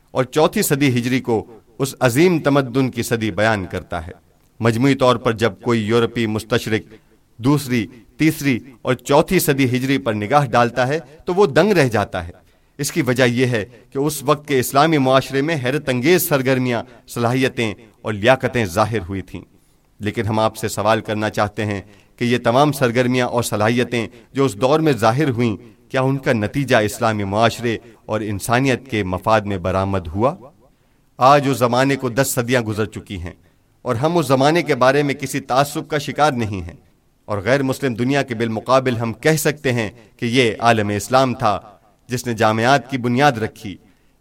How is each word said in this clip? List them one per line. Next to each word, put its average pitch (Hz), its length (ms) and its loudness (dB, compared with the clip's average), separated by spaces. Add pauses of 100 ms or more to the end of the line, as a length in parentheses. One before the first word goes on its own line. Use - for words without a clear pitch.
(140)
اور 131 120 0
چوتھی 151 360 0
صدی 143 280 0
ہجری 123 300 0
کو 110 240 -2 (360)
اس 135 200 -4
عظیم 160 400 4
تمدن 135 520 0
کی 117 120 -6
صدی 110 280 -2
بیان 104 340 0
کرتا 82 420 -8
ہے۔ 92 40 -16 (480)
مجموعی 117 360 2
طور 127 200 2
پر 120 180 -2
جب 107 280 0
کوئی 117 200 0
یورپی 117 460 0
مستشرق 107 680 -4 (460)
دوسری، 123 460 0 (320)
تیسری 147 400 0 (240)
اور 131 140 -2
چوتھی 165 440 2
صدی 139 280 0
ہجری 127 300 -2
پر 127 160 -4
نگاہ 110 320 0
ڈالتا 120 420 0
ہے 151 120 -2 (260)
تو 180 80 -4
وہ 196 140 4
دنگ 160 240 2
رہ 156 160 4
جاتا 101 400 -2
ہے۔ 85 40 -16 (480)
اس 143 120 -4
کی 170 100 -2
وجہ 127 240 0
یہ 123 200 2
ہے 120 180 -2 (260)
کہ - 80 -8
اس 147 260 -2
وقت 147 240 -2
کے 135 120 2
اسلامی 147 380 2
معاشرے 131 440 2
میں 160 220 -2
حیرت 139 260 -4
انگیز 151 400 2
سرگرمیاں، 127 520 0 (260)
صلاحیتیں 123 680 -2 (280)
اور 117 120 -6
لیاقتیں 120 520 0
ظاہر 101 440 -2
ہوئی 98 120 -6
تھیں۔ 87 200 -16 (580)
لیکن 104 280 -4
ہم 110 120 0
آپ 110 180 0
سے 113 100 -6
سوال 107 340 0
کرنا 107 280 -4
چاہتے 104 360 -4
ہیں 101 160 -4 (380)
کہ 123 60 -2
یہ 120 180 2
تمام 135 280 4
سرگرمیاں 123 560 0
اور 120 160 -2
صلاحیتیں 117 640 0 (280)
جو 135 120 0
اس 113 160 -2
دور 139 180 2
میں 156 160 2
ظاہر 117 340 2
ہوئیں، 113 260 0 (360)
کیا 131 100 -2
ان 135 160 0
کا 135 180 0
نتیجہ 117 420 0
اسلامی 107 480 0
معاشرے 113 520 0 (280)
اور 107 160 -4
انسانیت 120 720 -2
کے 107 140 -2
مفاد 107 360 0
میں 98 180 -6
برآمد 92 480 -2
ہوا؟ 110 280 0 (840)
آج 135 280 6
اس 135 100 0
زمانے 127 380 2
کو 131 140 -4
دس 131 240 0
صدیاں 123 280 0
گزر 107 260 -2
چکی 98 320 -12
ہیں 85 140 -10 (520)
اور 123 100 -2
ہم 160 220 0
اس 151 100 0
زمانے 139 360 4
کے 143 120 0
بارے 131 280 4
میں 139 100 0
کسی 139 280 -6
تعصب 147 460 -2
کا 151 100 -4
شکار 147 360 0
نہیں 104 280 -4
ہیں، 85 140 -14 (520)
اور 104 100 -4
غیر 123 260 0
مسلم 131 300 -4
دنیا 131 280 0
کے 123 140 -6
بالمقابل 117 600 0
ہم 113 180 -4
کہہ 156 220 2
سکتے 151 360 -2
ہیں 113 160 -2 (280)
کہ - 100 -6
یہ 117 320 2
عالم 110 300 2
اسلام 123 440 0
تھا 107 260 0 (500)
جس 120 180 -6
نے 120 60 -4
جامعات 113 580 2
کی 135 60 -4
بنیاد 123 400 2
رکھی، 104 380 -8 (460)